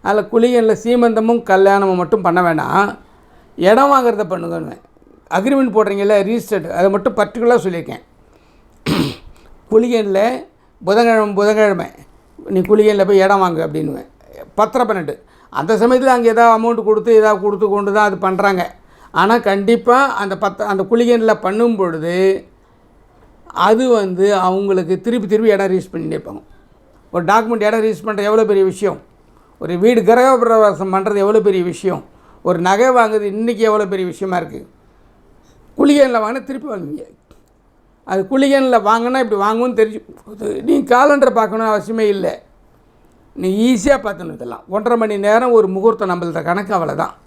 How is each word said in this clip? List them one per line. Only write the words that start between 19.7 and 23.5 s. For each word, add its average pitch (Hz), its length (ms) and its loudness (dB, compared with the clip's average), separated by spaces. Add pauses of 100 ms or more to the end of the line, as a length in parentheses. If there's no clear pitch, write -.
அந்த 196 240 -6
பத்து, 196 260 -4
அந்த 196 180 -2
குளிகையில 233 580 2
பண்ணும் 226 360 0
பொழுது 170 400 -4 (1400)